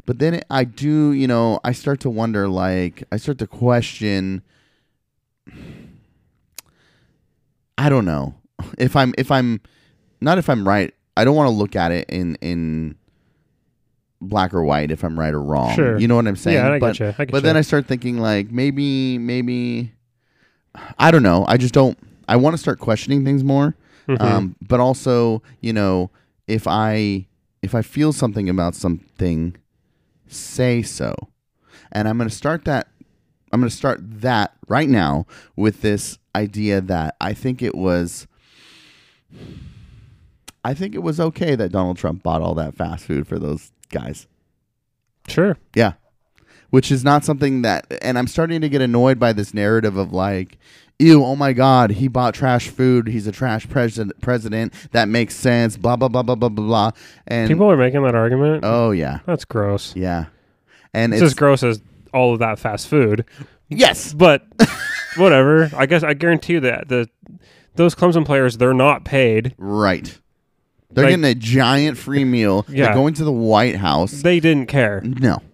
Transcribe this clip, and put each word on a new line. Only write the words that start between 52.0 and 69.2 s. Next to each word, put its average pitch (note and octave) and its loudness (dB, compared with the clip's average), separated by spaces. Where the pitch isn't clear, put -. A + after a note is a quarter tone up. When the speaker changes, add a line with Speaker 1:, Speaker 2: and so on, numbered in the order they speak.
Speaker 1:
bought B2 -2
trash B2 -2
food. B2 2
He's G#2+ -4
a G#2 -4
trash A2+ -4
president, A2+ -4
president. A2+ -4
That A2+ 2
makes A2+ -2
sense, A#2+ 0
blah, A#2+ 0
blah, B2+ 0
blah, B2 -2
blah, B2 -2
blah, A#2 0
blah, G#2+ -4
blah." A2 0
And A#2 -2
Speaker 2:
People G3 4
are E3+ 6
making C3 2
that B2 2
argument? C3 0
Speaker 1:
Oh, A#2 0
yeah. D#2 -2
Speaker 2:
That's F3 -4
gross. G2+ -4
Speaker 1:
Yeah. F2 -4
And A2+ 0
Speaker 2:
It's G#2 2
Speaker 1:
it's D3+ 6
Speaker 2:
as - -10
gross C#3 2
as A2+ -2
all B2+ 2
of A2+ -2
that A2 -2
fast G#2 -8
food. A#2 2
Speaker 1:
Yes. D#3 2
Speaker 2:
But D3+ 4
Speaker 1:
<laughs> - -10
Speaker 2:
whatever. D#3 6
I C3+ 2
guess D#3+ 2
I D3+ 0
guarantee E3+ 0
you D#3+ 0
that B2+ -2
the, B2 0
those E3+ 4
Clemson E3+ 2
players, C3+ 2
they're B2+ 4
not C3+ 2
paid. B2 2